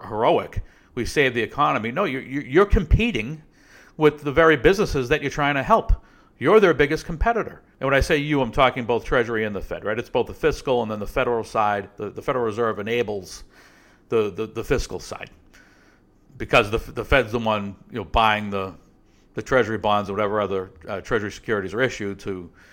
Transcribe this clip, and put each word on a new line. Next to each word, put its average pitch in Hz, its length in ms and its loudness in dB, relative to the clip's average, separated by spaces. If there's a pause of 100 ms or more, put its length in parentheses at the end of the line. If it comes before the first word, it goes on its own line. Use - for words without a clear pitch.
heroic. 113 560 0 (320)
We 117 100 -4
saved 131 300 0
the 117 80 0
economy. 131 480 -2
No, 180 140 -2
you're, 131 180 -6
you're, 135 200 -8
you're 160 220 4
competing 165 800 0 (540)
with 151 260 4
the 143 80 -2
very 160 260 6
businesses 147 520 2
that 147 120 2
you're 139 80 -2
trying 143 240 0
to 135 80 0
help. - 320 2 (460)
You're 180 200 6
their 175 140 6
biggest 147 320 0
competitor. 175 560 -2 (180)
And 131 80 -4
when 135 60 2
I 135 60 6
say 156 180 2
you, 143 240 0
I'm 117 100 -2
talking 127 320 2
both 113 220 0
Treasury 117 400 0
and 104 100 -6
the 90 60 -4
Fed, 87 240 -10
right? 110 140 -2
It's - 100 -10
both 117 160 0
the 98 80 -14
fiscal 127 480 0
and 110 80 -4
then 104 100 -6
the 101 60 -6
federal 120 380 -2
side. 104 540 -2
The, 104 120 -8
the 101 140 -14
Federal 127 200 -2
Reserve 110 360 -2
enables 107 640 -4 (680)
the, 107 220 0
the, 87 160 -6
the 101 160 -10
fiscal - 360 -2
side - 300 -14 (1080)
because 110 340 2
the, 113 80 0
the - 260 -8
Fed's 120 260 2
the 117 60 -2
one, 104 380 -2 (160)
you 117 60 -10
know, 98 80 -6
buying 107 440 2
the, 95 240 -6 (600)
the 107 80 -8
Treasury 113 340 0
bonds 104 320 0
or 98 40 -6
whatever 104 280 -2
other, 95 300 -4 (160)
uh, 101 140 -6
Treasury 104 300 -4
securities 98 440 -6
are 120 60 -2
issued 101 400 -4
to, 92 280 -10 (240)